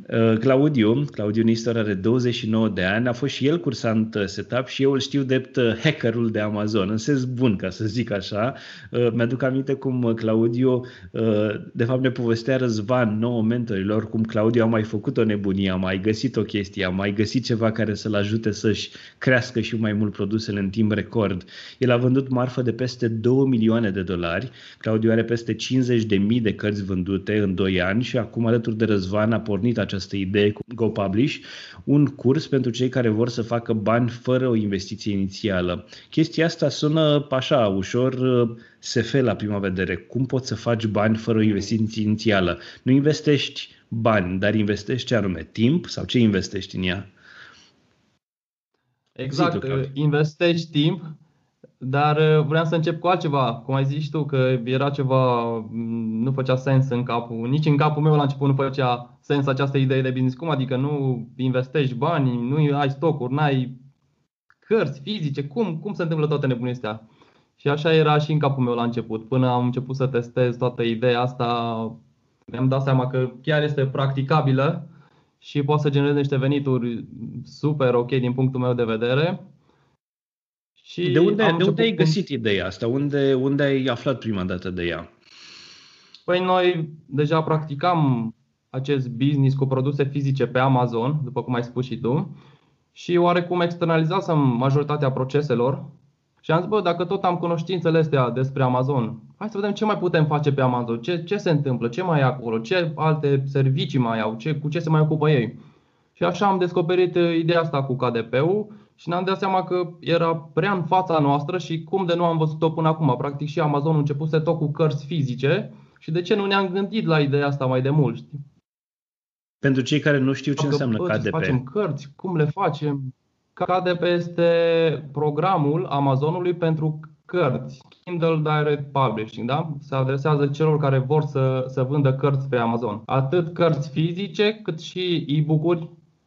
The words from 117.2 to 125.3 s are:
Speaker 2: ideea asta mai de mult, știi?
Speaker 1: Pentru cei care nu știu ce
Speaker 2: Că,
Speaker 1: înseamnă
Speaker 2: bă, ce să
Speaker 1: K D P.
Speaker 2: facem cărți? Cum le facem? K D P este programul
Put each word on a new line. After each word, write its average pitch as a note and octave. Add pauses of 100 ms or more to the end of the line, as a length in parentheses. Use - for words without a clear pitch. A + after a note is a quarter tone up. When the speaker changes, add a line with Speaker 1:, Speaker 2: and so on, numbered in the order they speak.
Speaker 2:
ideea C#3+
asta C#3
mai B2+
de C3+
mult, C3
știi? - (1160)
Speaker 1:
Pentru C3+
cei D3
care C#3+
nu C3+
știu C3+
ce C#3
Speaker 2:
Că, C#3+
Speaker 1:
înseamnă C#3
Speaker 2:
bă, F3
ce -
să A2
Speaker 1:
K A2+
D G#2+
P. -
Speaker 2:
facem C#3
cărți? F#3
Cum F#3
le D3+
facem? D3 (380)
K F3+
D F3
P E3+
este E3+ (640)
programul D3+